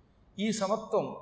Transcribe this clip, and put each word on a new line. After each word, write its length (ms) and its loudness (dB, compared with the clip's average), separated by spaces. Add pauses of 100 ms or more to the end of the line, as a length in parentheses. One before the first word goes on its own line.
(400)
ఈ 120 2
సమత్వం 680 0